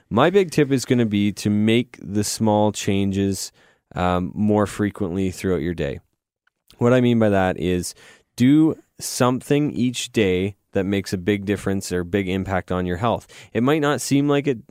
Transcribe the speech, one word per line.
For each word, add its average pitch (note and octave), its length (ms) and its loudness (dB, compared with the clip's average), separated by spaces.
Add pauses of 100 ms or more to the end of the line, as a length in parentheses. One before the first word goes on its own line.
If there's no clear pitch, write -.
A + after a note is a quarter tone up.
My B2+ 200 4
big F#3 220 2
tip C#3 200 0
is C3 140 0
gonna A#2+ 200 2
be G2+ 280 0
to - 160 -4
make A2 520 0
the G#2 240 -2
small G#2+ 480 2
changes, G2 800 -2 (440)
um, F2+ 400 -2
more G#2 320 2
frequently F#2+ 640 -4
throughout F2+ 300 -2
your F2 120 -2
day. D2+ 260 -6 (800)
What A#2+ 120 4
I B2+ 80 6
mean A#2+ 200 4
by G#2+ 100 4
that F#2+ 280 2
is F2+ 380 -2 (400)
do D3 400 4 (240)
something C3 720 0
each B2 400 -4
day F#2+ 440 0 (180)
that G2 120 0
makes G2 280 -2
a G2+ 40 -2
big G2 280 -2
difference G2 460 -4
or F2+ 120 -2
big F#2+ 240 -2
impact F#2 440 -4
on F#2 140 -2
your F2+ 120 -4
health. G#2 300 -2 (260)
It A2+ 100 0
might D3 180 0
not C#3+ 200 0
seem C#3+ 260 0
like C#3+ 200 0
it C3 100 -2 (140)